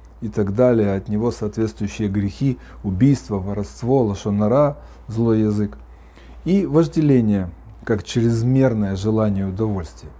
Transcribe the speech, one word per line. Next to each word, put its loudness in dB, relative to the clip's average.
и -8
так -2
далее, 2
от -6
него -2
соответствующие -4
грехи, -2
убийство, 2
воровство, -2
лашон -2
ара, 2
злой 2
язык, 0
и 2
вожделение, 2
как -2
чрезмерное 2
желание 0
удовольствия, -6